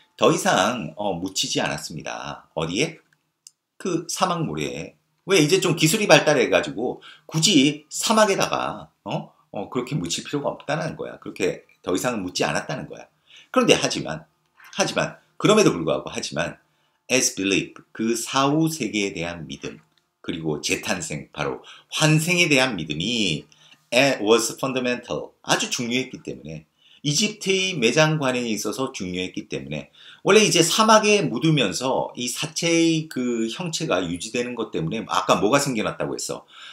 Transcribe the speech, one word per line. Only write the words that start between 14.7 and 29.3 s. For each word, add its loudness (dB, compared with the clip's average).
하지만, -2
그럼에도 4
불구하고 -4
하지만, -6
as 2
belief, 0
그 -2
사후 0
세계에 -2
대한 -6
믿음, -12
그리고 -4
재탄생, -6
바로 -6
환생에 2
대한 2
믿음이 -2
was 4
fundamental, -4
아주 0
중요했기 -4
때문에, -12
이집트의 0
매장 4
관행에 -2
있어서 -4
중요했기 -8